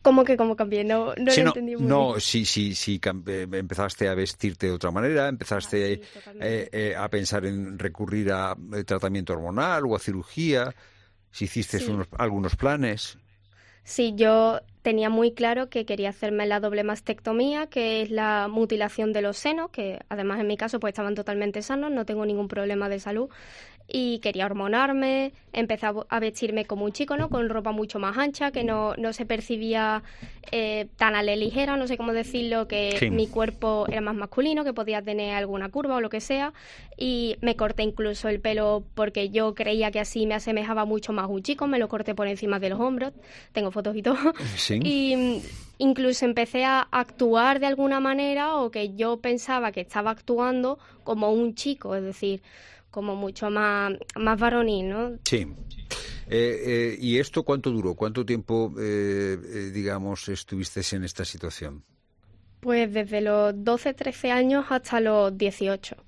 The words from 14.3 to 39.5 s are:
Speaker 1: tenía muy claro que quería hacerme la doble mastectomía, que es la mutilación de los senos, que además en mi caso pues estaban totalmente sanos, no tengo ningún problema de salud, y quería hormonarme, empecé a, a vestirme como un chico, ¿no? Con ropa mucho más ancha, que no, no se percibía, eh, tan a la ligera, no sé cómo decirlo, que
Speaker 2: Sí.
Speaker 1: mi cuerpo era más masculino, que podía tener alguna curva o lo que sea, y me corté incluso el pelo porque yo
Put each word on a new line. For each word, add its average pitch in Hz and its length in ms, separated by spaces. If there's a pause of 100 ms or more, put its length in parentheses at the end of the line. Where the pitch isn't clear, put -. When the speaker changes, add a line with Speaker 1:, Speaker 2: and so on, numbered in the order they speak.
Speaker 1:
tenía 220 260
muy 226 240
claro 240 360
que 226 160
quería 202 240
hacerme 208 380
la 208 140
doble 208 240
mastectomía, 226 840
que 226 340
es 214 80
la 214 400
mutilación 214 640
de 208 100
los 202 160
senos, 330 340
que 196 360
además 202 320
en 214 80
mi 208 80
caso 226 240
pues 202 140
estaban 202 220
totalmente 202 460
sanos, 277 300
no 240 140
tengo 214 200
ningún 208 220
problema 202 400
de 196 120
salud, 214 300 (640)
y 240 280
quería 196 260
hormonarme, 262 880 (180)
empecé 220 360
a, 214 60 (160)
a 226 100
vestirme 220 460
como 202 200
un 208 60
chico, 285 260
¿no? 311 120
Con 240 200
ropa 220 220
mucho 214 260
más 202 220
ancha, 285 320
que 269 120
no, 214 340
no 226 160
se 233 120
percibía, 220 800 (480)
eh, 214 440
tan 214 200
a 208 80
la 208 120
ligera, 240 400
no 262 120
sé 247 100
cómo 233 160
decirlo, 226 540
que 208 320
Speaker 2:
Sí. 226 100
Speaker 1:
mi 220 160
cuerpo 220 640
era 220 100
más 214 160
masculino, 277 480
que 277 100
podía 214 280
tener 208 320
alguna 196 360
curva 277 260
o 240 60
lo 220 80
que 220 120
sea, 277 320 (440)
y 240 440
me 233 140
corté 214 260
incluso 214 480
el 208 100
pelo 214 440 (100)
porque 202 380
yo 220 240